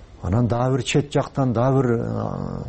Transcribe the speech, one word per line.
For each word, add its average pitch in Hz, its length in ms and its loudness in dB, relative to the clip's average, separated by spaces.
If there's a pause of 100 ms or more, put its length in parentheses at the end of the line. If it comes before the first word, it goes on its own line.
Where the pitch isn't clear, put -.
(240)
Анан 110 240 2
дагы 123 300 0
бир 123 60 -4
чет 143 300 0
жактан 131 400 0
дагы 131 300 4
бир, 120 80 2
э, 110 760 -4